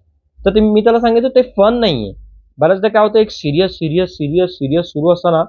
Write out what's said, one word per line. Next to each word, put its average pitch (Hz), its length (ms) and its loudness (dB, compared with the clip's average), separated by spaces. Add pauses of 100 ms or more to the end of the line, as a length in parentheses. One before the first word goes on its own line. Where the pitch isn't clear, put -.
(460)
तर 196 100 0
ते 214 40 2
मी 214 220 2
त्याला 233 180 2
सांगायचो, 233 300 0
"ते 262 120 4
फन 220 320 0
नाहीये." 151 400 -2 (440)
बऱ्याचदा 190 300 0
काय 214 160 2
होतं, 214 160 2
एक 214 120 0
serious, 165 400 -2
serious, 170 420 -4
serious, 170 360 -2
serious 165 360 -4
सुरू 160 280 -2
असताना 170 360 0